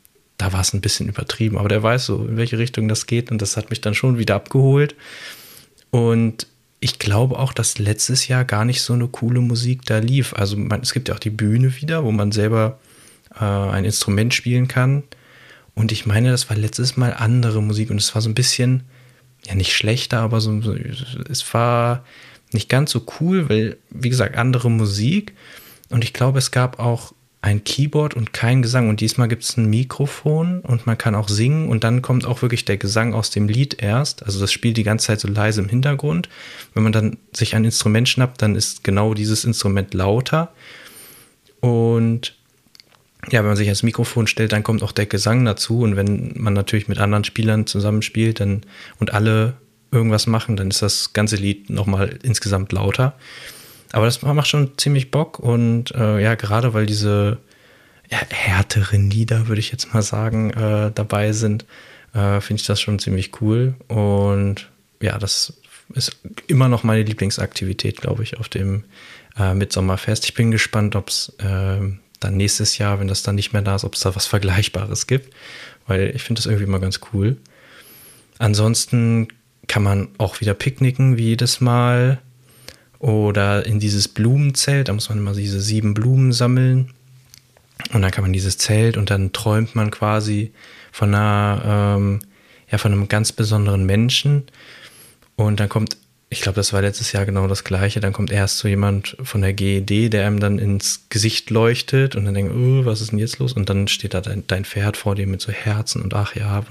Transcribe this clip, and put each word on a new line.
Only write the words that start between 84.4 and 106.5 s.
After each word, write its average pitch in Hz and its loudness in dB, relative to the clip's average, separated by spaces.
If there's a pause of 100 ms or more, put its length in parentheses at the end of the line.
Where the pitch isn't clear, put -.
da 98 0
muss 110 -4
man 107 -2
immer 101 -2
diese 101 -2
sieben 107 0
Blumen 127 4
sammeln 127 2 (1000)
und 110 4
dann 95 4
kann 98 -2
man 95 2
dieses 95 -2
Zelt 110 2
und 101 0
dann 98 0
träumt 107 0
man 107 0
quasi 107 -2 (380)
von 101 2
einer, 104 2
ähm, 101 2 (520)
ja, 110 0
von 104 2
einem 101 2
ganz 107 0
besonderen 104 2
Menschen 127 2 (920)
und 104 0
dann 104 0
kommt, - -2 (320)
ich - -8
glaub, 98 -2
das 101 0
war 98 2
letztes 101 -2
Jahr 98 0
genau 98 0
das 98 -2
Gleiche, 98 0
dann 101 0
kommt - -2
erst 98 0
so - -2
jemand 101 0
von 107 -2
der 98 2
G 98 0
E 95 0
D, 104 2
der 104 2
einem 104 2
dann 101 0
ins 101 -2
Gesicht 110 -2
leuchtet 123 2
und 101 -2
dann 101 0
denkt, 98 -2
„Oh, 127 4
was 107 0
ist 107 -6
denn 107 0
jetzt 113 -4
los?“ 127 -2
Und 98 -2
dann 98 2
steht - -4
da 90 -2
dein, 101 -6
dein 95 -2
Pferd 104 -2
vor 104 -2
dir 98 -2
mit 95 -4
so 107 -8
Herzen 107 -4
und 98 -4
ach 101 -2
ja, 104 -2